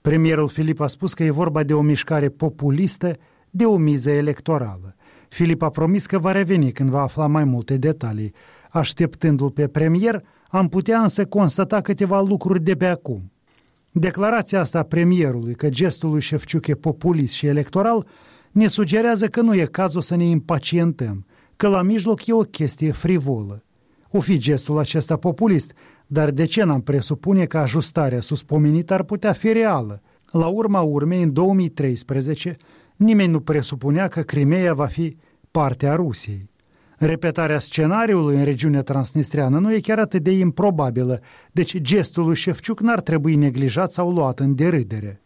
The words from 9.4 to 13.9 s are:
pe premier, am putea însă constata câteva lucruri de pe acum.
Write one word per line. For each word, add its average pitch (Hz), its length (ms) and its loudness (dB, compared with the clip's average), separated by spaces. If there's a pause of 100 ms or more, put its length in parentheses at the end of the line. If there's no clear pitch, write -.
pe 143 160 -2
premier, 170 560 0 (260)
am - 180 2
putea 226 320 0
însă 214 260 0
constata 196 560 0
câteva 196 400 0
lucruri 190 420 0
de 185 120 0
pe 175 100 -2
acum. 120 460 -4 (600)